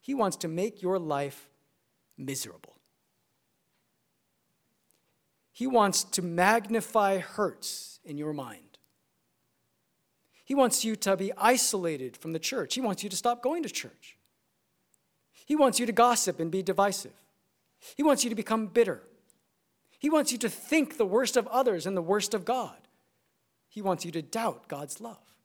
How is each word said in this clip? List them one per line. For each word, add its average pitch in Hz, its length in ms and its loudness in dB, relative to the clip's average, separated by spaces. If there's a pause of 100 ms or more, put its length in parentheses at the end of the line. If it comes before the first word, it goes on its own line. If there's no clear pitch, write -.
He 262 100 -6
wants 214 260 0
to 170 100 -6
make 185 340 -4
your 185 160 0
life 143 500 -4 (680)
miserable. 131 580 -10 (2750)
He - 160 -6
wants 220 380 4
to - 160 -4
magnify 196 1000 2
hurts - 880 -6
in 147 140 -10
your 151 160 -6
mind. 131 260 -10 (1800)
He 269 100 -4
wants 262 300 4
you 220 120 -2
to 196 200 0
be 196 220 -4
isolated 175 800 2
from 165 140 -8
the 160 60 -4
church. 190 360 -4
He 262 80 -4
wants 208 200 -2
you 202 60 -8
to 196 80 -6
stop 240 260 -2
going 320 200 0
to 226 80 -6
church. - 480 -12 (1300)
He 302 100 2
wants 269 240 6
you 240 60 0
to 226 60 -2
gossip 226 460 4
and 165 120 -2
be 190 120 -2
divisive. 190 640 -2 (720)
He 277 60 -2
wants 285 220 4
you 240 60 -2
to 220 60 -4
become 220 320 -2
bitter. 180 340 2 (960)
He 285 100 0
wants 302 240 4
you 240 60 -4
to 220 100 -2
think - 480 0
the 220 100 2
worst 226 300 2
of 233 120 2
others 220 380 2
and 190 100 -4
the 180 60 -2
worst 196 300 0
of 196 120 -4
God. 233 440 -4 (800)
He 214 140 -14
wants 190 220 -2
you 170 80 -8
to 160 100 -6
doubt 226 460 -6
God's 143 320 -10
love. 226 340 -20 (100)